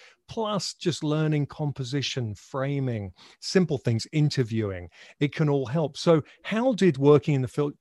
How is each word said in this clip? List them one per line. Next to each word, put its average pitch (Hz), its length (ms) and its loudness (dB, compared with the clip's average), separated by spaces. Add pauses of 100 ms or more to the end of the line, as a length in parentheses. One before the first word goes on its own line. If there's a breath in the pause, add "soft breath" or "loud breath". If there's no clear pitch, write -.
(280 soft breath)
plus 208 460 -6
just - 280 -4
learning 151 440 0
composition, 127 920 -6
framing, 131 800 -6 (260 soft breath)
simple 170 380 0
things, 113 340 -2
interviewing. 110 800 -2 (320 soft breath)
It 147 120 -2
can 156 140 0
all 139 200 0
help. 151 280 -2
So 160 280 4 (200 soft breath)
how 240 300 0
did 175 240 4
working 143 380 6
in 135 60 2
the 123 60 -2
fil-, 147 340 -2